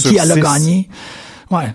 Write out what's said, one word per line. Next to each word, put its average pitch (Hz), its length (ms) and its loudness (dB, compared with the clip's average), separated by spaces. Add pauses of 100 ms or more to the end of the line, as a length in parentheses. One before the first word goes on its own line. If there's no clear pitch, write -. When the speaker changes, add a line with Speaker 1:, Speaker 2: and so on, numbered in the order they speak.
(160)
Speaker 1:
sur 185 80 4
Speaker 2:
elle 160 80 2
a 170 40 2
Speaker 1:
six. 156 60 4
Speaker 2:
gagné. 156 480 0 (640)
Ouais, 170 240 -2